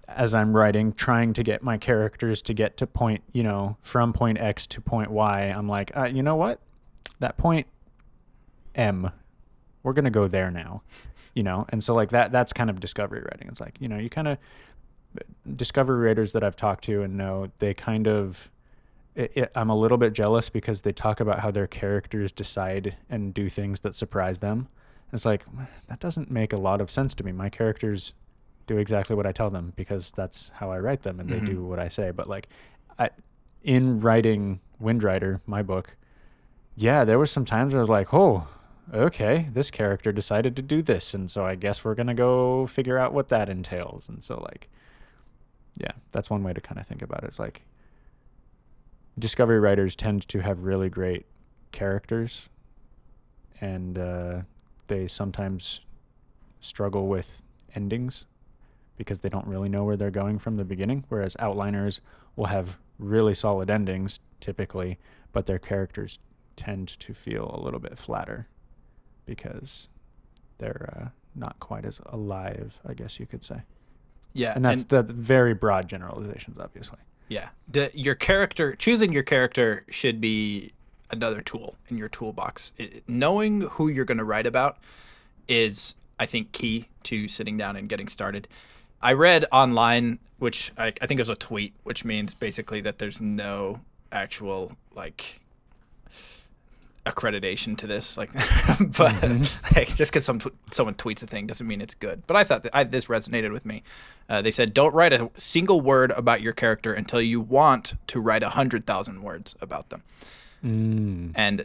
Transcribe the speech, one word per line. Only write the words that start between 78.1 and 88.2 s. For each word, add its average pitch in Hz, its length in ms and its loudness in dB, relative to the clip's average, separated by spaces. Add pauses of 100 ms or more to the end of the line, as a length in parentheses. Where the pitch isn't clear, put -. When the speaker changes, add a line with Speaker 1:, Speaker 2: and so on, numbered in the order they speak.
Speaker 2:
character, 185 600 2
choosing 220 380 4
your 139 100 2
character 123 680 2
should 117 300 -2
be 107 520 -2 (380)
another 113 320 -4
tool - 340 -12 (120)
in 117 100 -8
your 107 120 -8
toolbox. - 680 -8
I, 113 100 -10 (180)
knowing 196 540 2
who 165 260 -2
you're 135 180 0
gonna 113 200 0
write 107 200 0
about 127 320 2 (680)
is, 113 480 0 (240)
I 113 60 0
think, 110 260 -4
key 113 380 -4 (140)
to 107 260 -4
sitting 107 280 -6
down 101 200 -6
and 101 120 -10
getting 104 200 -6
started. 101 380 -8 (540)